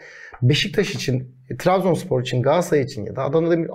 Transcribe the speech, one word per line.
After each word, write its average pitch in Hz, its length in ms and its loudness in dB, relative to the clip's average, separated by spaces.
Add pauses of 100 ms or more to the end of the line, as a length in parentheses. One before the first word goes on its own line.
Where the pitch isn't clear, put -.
(420)
Beşiktaş 147 540 2
için, 127 400 -4 (140)
e, 127 80 -8
Trabzonspor 180 640 2
için, 123 200 -2
Galatasaray 156 420 2
için 104 220 -8
ya - 100 -10
da - 80 -4
Adana 160 280 0
Demir-, 165 240 0